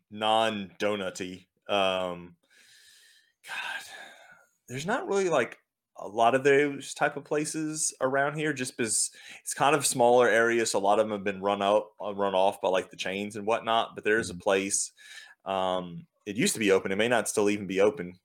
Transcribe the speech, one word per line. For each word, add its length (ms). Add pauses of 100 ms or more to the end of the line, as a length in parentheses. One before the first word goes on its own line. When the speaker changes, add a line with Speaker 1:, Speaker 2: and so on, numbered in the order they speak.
Speaker 1:
non-donutty, 1400 (220)
um, 680 (1120)
God, 380 (840)
there's 180
not 200
really, 220
like, 300 (380)
a 120
lot 260
of 80
those 520
type 220
of 80
places 760
around 360
here, 160
just 240
'cause 340 (320)
it's 120
kind 220
of 100
smaller 420
areas, 440
so 60
a 20
lot 180
of 80
'em 60
have 120
been 160
run 220
out, 300 (120)
uh, 100
run 200
off 260
by, 80
like, 220
the 60
chains 400
and 100
whatnot. 480
But 100
there 140
is 120
a 40
Speaker 2:
Mm-hmm. 60
Speaker 1:
place, 520 (520)
um, 600 (200)
it 100
used 180
to 60
be 120
open. 200
It 40
may 120
not 200
still 220
even 160
be 140
open. 440